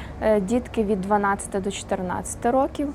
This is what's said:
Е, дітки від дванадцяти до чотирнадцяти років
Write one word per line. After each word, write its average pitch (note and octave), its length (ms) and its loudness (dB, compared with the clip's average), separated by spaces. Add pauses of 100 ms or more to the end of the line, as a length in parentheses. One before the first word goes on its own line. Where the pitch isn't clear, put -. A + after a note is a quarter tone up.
(220)
Е, G#3+ 200 6
дітки A#3 420 0
від G3 180 2
дванадцяти G3+ 580 0
до G3 120 -4
чотирнадцяти F#3+ 800 -2
років C#4+ 440 0